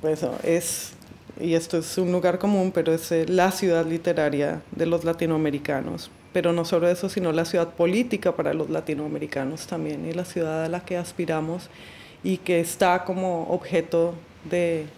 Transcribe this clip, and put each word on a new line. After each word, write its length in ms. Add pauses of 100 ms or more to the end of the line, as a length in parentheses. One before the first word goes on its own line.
pues, 240 (180)
es, 520 (440)
y 140
esto 240
es 220
un 140
lugar 260
común, 340
pero 220
es, 180
eh, 160
la 240
ciudad 320
literaria 880
de 160
los 180
latinoamericanos. 1040 (220)
Pero 220
no 100
solo 240
eso, 220
sino 200
la 140
ciudad 300
política 600
para 200
los 160
latinoamericanos 960
también, 420
y 40
la 120
ciudad 400
a 60
la 120
que 140
aspiramos 720 (560)
y 140
que 220
está 440
como 460
objeto 640 (340)
de 380 (120)